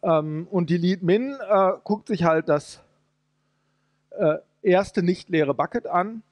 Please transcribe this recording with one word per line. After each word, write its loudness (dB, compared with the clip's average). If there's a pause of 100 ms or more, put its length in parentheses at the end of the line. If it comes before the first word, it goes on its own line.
Ähm, -2
und -2
die 2
Lead 0
Min, 0 (120)
äh, 4 (120)
guckt -4
sich -2
halt 2
das, -2 (1300)
äh, 0 (240)
erste 2
nicht -2
leere 0
Bucket -4
an. -4